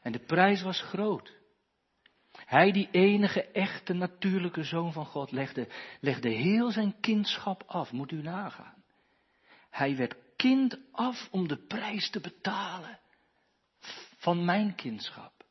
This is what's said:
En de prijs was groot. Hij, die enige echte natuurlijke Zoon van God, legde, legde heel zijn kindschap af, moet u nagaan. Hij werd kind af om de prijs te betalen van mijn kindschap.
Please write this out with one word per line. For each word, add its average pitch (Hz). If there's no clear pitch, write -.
En 120
de 117
prijs 185
was 185
groot. -
Hij, 170
die 196
enige 202
echte -
natuurlijke 180
Zoon 165
van 151
God, 139
legde, 127
legde 127
heel 190
zijn 208
kindschap 208
af, 165
moet 131
u 156
nagaan. 175
Hij 139
werd 123
kind 262
af 240
om 185
de 147
prijs 214
te 202
betalen 180
van 175
mijn 190
kindschap. -